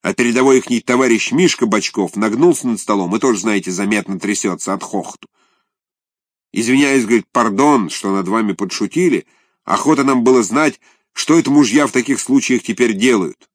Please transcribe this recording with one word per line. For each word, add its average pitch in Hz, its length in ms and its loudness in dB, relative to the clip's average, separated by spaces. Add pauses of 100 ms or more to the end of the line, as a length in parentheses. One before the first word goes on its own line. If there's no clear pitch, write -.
А 95 120 -4
передовой 127 440 2
ихний 123 240 -2
товарищ 123 500 0
Мишка 151 360 2
Бочков 98 480 -2
нагнулся 117 520 0
над 113 120 -2
столом 92 360 -2
и 113 40 -4
тоже, 117 220 0
знаете, 98 300 -2
заметно 98 480 -4
трясется 98 540 -6
от 98 80 -8
хохоту. - 460 -10 (1200)
«Извиняюсь», 131 520 2
говорит, 110 280 0
«пардон, 117 580 0
что 98 260 -4
над 95 120 -4
вами 104 260 -2
подшутили. 107 760 -2 (360)
Охота 143 400 0
нам 131 200 2
было 127 180 6
знать, 131 380 -2 (340)
что - 240 0
это 139 140 0
мужья 143 340 4
в 113 60 -6
таких 123 280 -2
случаях 131 440 0
теперь 113 300 0
делают». 104 600 0